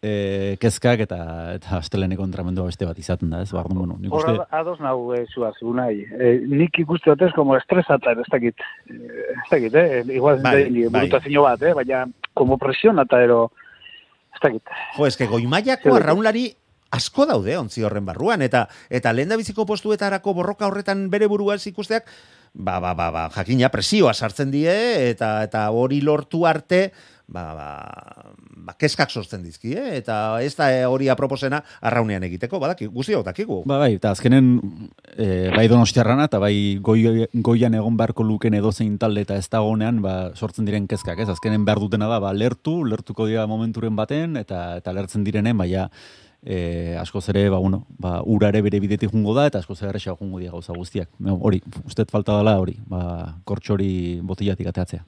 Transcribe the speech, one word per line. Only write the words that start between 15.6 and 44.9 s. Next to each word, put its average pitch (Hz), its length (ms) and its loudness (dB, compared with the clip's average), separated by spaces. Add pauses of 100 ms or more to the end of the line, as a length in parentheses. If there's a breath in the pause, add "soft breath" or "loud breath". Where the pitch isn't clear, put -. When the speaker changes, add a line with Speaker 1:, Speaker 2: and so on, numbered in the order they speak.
Speaker 2:
Zer 151 100 6
dut? 226 100 6
Speaker 3:
arraunlari 214 440 2 (460)
asko - 340 0
daude 131 320 0
ontzi 117 260 -6
horren 101 220 -4
barruan, 151 340 -2
eta, 127 280 2 (180 loud breath)
eta 120 260 -2
lehendabiziko 202 540 -2
postuetarako 202 640 -2
borroka 185 340 -4
horretan 196 440 -4
bere 202 180 2
burua 202 300 0
ez - 80 -10
ikusteak, 214 400 -4 (480 soft breath)
ba, 92 260 -4
ba, 90 140 -2
ba, 85 160 -2
ba, 82 180 -4
jakina 120 400 0
presioa 131 460 2
sartzen 135 360 -4
die, 147 220 0 (380)
eta, 110 340 -2
eta 107 240 -2
hori 127 320 0
lortu 151 460 0
arte, 170 400 2 (400 soft breath)
ba, 90 160 -12 (100)
ba, 78 140 -12 (960)
ba, 87 160 -16
kezkak 143 320 0
sortzen 101 320 -10
dizkie, 110 320 -10 (220)
eta 110 420 -4
ez 135 160 -4
da, 143 160 2
eh, 127 160 2
hori 131 240 0
aproposena 135 460 -2 (240 loud breath)
arraunean 110 420 0
egiteko, 92 340 -6
badaki, 151 300 -4
guztiok 127 380 -2
dakigu. 98 400 -6
Speaker 1:
Ba, 139 160 0
bai, 131 160 6
eta 101 160 2
azkenen, 127 340 6 (640)
eh, 92 400 0
bai 110 160 6
Donostiarrana, 120 560 6
eta 113 160 0
bai 101 400 2
goi-, 113 540 4
goian 117 420 4
egon 110 240 0
beharko 113 240 0
luken 107 320 2
edozein 104 400 0
talde 104 300 0
eta 98 100 -4
ez 95 140 -4
dagoenean, 110 500 0
ba, 95 140 -2 (200)
sortzen 110 300 -6
diren 101 240 -2
kezkak, 90 320 -6
ez? 110 80 -2
Azkenen 107 400 -2
behar 104 160 2
dutena 104 240 -2
da, 117 100 0
ba, 98 140 -2
lertu, 123 460 -2 (100)
lertuko 107 400 -4
dira 110 180 0
momenturen 110 480 -4
baten, 143 460 -4
eta, 87 380 -8
eta 90 180 -8